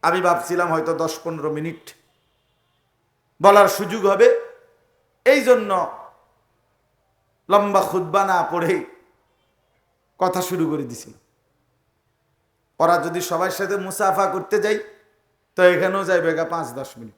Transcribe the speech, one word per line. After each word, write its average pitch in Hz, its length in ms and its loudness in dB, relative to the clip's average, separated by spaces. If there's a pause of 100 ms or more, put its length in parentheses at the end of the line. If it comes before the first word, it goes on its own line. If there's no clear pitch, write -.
আমি 175 200 0
ভাবছিলাম 175 500 0
হয়তো 160 220 -2
দশ 160 300 -6
পনেরো 156 280 -6
মিনিট 156 420 -10 (1500)
বলার 202 260 8
সুযোগ 196 380 -4
হবে, 208 340 4 (880)
এই 277 160 4
জন্য 208 560 0 (1500)
লম্বা 202 320 2
খুতবা 185 440 -2
না 180 260 0
পড়েই 170 340 -2 (1300)
কথা 185 220 -2
শুরু 180 280 -4
করে 147 140 -4
দিছি। 120 300 -16 (1700)
ওরা 170 180 4
যদি 170 240 -6
সবার 180 280 -4
সাথে 196 280 -6
মুসাফা 190 480 -2
করতে 190 360 -4
যাই, 214 180 -2 (760)
তো 185 80 2
এখানেও 185 400 2
যাইবে 170 300 0
গা 165 120 -2
পাঁচ 165 220 -6
দশ 127 300 -14
মিনিট। 113 200 -18